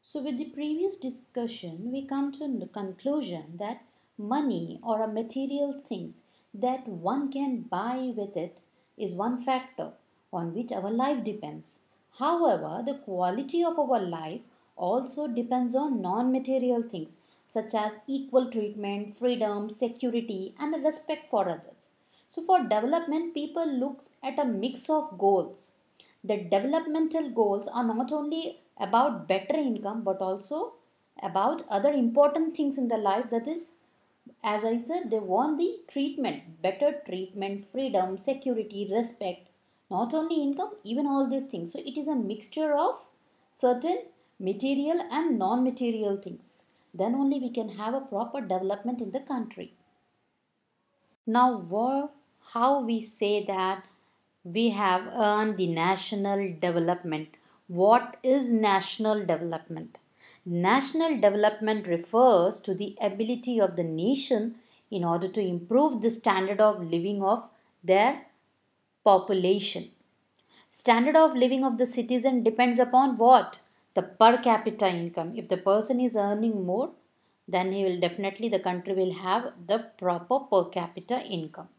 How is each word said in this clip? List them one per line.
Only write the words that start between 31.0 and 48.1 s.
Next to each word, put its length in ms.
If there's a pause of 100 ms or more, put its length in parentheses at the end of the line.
about 480
other 220
important 640
things 220
in 100
the 80
life. 340
That 160
is, 280 (680)
as 220
I 140
said, 340
they 80
want 380
the 220 (100)
treatment, 720
better 440
treatment, 680
freedom, 440
security, 720
respect. 600 (420)
Not 220
only 280
income, 300 (140)
even 220
all 220
these 180
things. 260
So 60
it 180
is 100
a 80
mixture 580
of 260 (520)
certain 520 (360)
material 640 (100)
and 260
non-material 760
things. 480 (300)
Then 220
only 240
we 100
can 180
have 260
a 60
proper 400